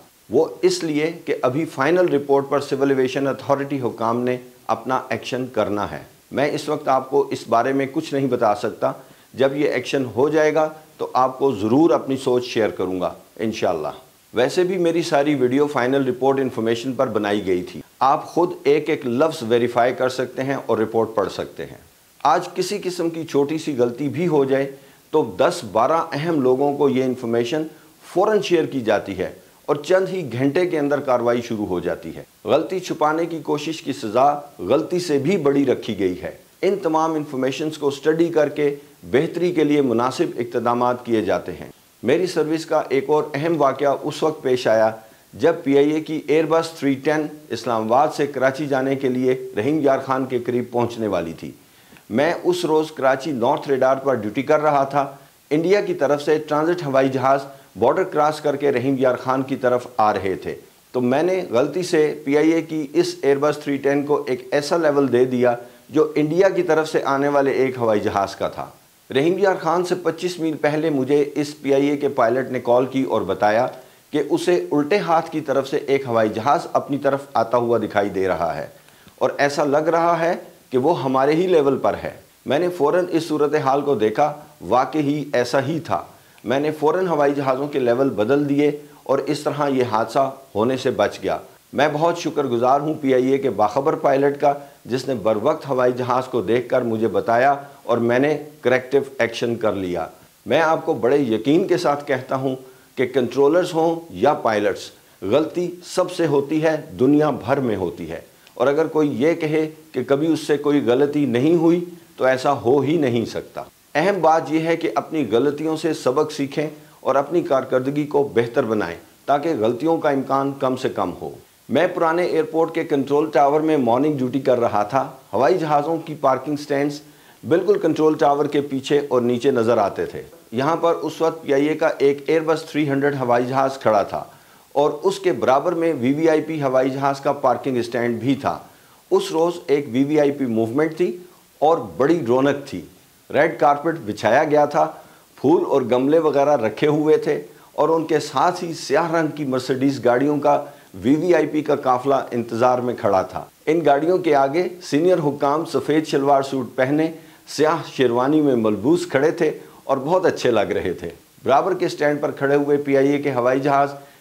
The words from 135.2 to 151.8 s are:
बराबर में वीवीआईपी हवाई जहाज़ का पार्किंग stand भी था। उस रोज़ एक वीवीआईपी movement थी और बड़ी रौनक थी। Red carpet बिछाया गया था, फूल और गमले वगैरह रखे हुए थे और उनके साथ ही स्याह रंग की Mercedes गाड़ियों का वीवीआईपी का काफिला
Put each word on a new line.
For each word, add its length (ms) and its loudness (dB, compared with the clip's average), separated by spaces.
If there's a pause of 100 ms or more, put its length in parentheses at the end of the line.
बराबर 420 2
में 180 0
वीवीआईपी 640 0
हवाई 320 2
जहाज़ 320 -2
का 100 0
पार्किंग 500 0
stand 380 -2
भी 160 2
था। 340 -6 (400)
उस 220 0
रोज़ 400 0
एक 160 0
वीवीआईपी 580 2
movement 460 0
थी 360 -4 (340)
और 180 4 (180)
बड़ी 260 4
रौनक 440 2
थी। 200 -12 (420)
Red 280 2
carpet 400 2
बिछाया 460 2
गया 220 4
था, 380 -2 (340)
फूल 240 4
और 220 2
गमले 340 2
वगैरह 360 4
रखे 320 0
हुए 400 4
थे 120 -2 (400)
और 120 4
उनके 300 2
साथ 420 -2
ही 120 -8
स्याह 420 -2
रंग 140 0
की 140 -8
Mercedes 600 -2
गाड़ियों 340 2
का 180 2 (400)
वीवीआईपी 640 2
का 140 2
काफिला 560 0